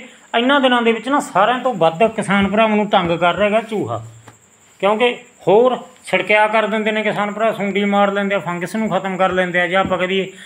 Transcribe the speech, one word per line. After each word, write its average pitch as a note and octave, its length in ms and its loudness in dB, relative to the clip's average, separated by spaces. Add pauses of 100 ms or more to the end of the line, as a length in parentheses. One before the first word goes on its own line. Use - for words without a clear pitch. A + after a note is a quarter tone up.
(380)
ਇਹਨਾਂ C4+ 220 2
ਦਿਨਾਂ B3 220 2
ਦੇ A3+ 100 2
ਵਿੱਚ A3 160 -4
ਨਾ C#4 120 0
ਸਾਰਿਆਂ G#3+ 380 0
ਤੋਂ B3 160 -2
ਵੱਧ E3 280 2
ਕਿਸਾਨ G3+ 460 0
ਭਰਾਵਾਂ G#3+ 280 2
ਨੂੰ G#3 100 0
ਤੰਗ F3 320 0
ਕਰ F3 160 2
ਰਿਹਾ F#3+ 120 0
ਹੈਗਾ G#3 140 2
ਚੂਹਾ, C3+ 460 -6 (720)
ਕਿਉਂਕਿ A3 360 0 (320)
ਹੋਰ A#3+ 280 4 (300)
ਛਿੜਕਿਆ G#3 400 2
ਕਰ G#3+ 200 0
ਦਿੰਦੇ G#3+ 240 -2
ਨੇ G#3+ 120 -2
ਕਿਸਾਨ G3+ 300 -2
ਭਰਾ, G#3+ 200 0
ਸੁੰਡੀ G3 320 -2
ਮਾਰ G3+ 280 2
ਲੈਂਦੇ G3 220 -2
ਆ, G3 40 0
ਫੰਗਸ F3 380 -6
ਨੂੰ A3 120 -2
ਖਤਮ F#3 280 -4
ਕਰ F#3 160 2
ਲੈਂਦੇ F3+ 280 0
ਆ, F3 60 0
ਜਾਂ F3+ 140 0
ਆਪਾਂ F#3 180 -2
ਕਹੀਏ F#3 340 -4 (140)